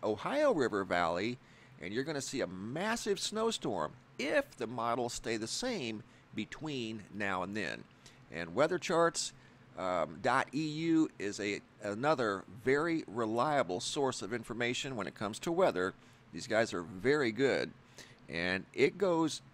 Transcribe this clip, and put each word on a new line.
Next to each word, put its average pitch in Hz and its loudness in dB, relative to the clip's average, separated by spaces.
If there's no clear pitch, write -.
Ohio 233 2
River 107 2
Valley, 90 2
and 92 -8
you're 131 -2
gonna 147 -4
see 131 -4
a 90 0
massive 165 -4
snowstorm 202 -2
if - 0
the 117 -4
models 120 0
stay 117 -2
the 110 -2
same 127 -4
between 113 -6
now 95 -2
and 98 -6
then. 69 -4
And 85 -6
weather 160 2
charts, 170 0
um, 85 -2
dot 127 2
E 156 -2
U 160 2
is 101 -4
a, 101 -2
another 107 0
very 156 2
reliable 117 2
source 135 0
of 101 -6
information 123 -2
when 101 -2
it - -8
comes 107 -4
to 175 -2
weather. 123 4
These 82 -10
guys 110 2
are 87 -2
very 110 2
good, 107 2
and 90 -2
it 139 4
goes 165 2